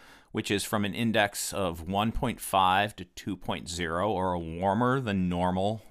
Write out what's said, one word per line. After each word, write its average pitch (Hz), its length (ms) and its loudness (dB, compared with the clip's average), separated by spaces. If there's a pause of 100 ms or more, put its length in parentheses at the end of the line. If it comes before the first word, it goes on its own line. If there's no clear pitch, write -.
(300)
which 107 200 -4
is 101 140 0
from 104 220 0
an 98 80 -4
index 107 580 0
of 85 340 -4
one 101 240 0
point - 300 -2
five 95 560 4
to 92 80 -12
two - 320 -8
point 78 320 -8
zero, 85 420 0
or 92 220 0
a 87 60 -2
warmer 98 600 0
than 98 300 0
normal 92 640 0